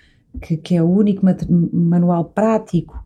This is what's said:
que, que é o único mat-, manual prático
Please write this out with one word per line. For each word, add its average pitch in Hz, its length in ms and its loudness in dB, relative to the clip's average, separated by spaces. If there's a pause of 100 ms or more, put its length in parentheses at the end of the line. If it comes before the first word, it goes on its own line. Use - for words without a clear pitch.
(420)
que, 165 140 -4
que 180 180 -4
é 170 80 2
o 165 80 2
único 196 340 0
mat-, 185 240 0
manual 175 760 2
prático 214 800 -4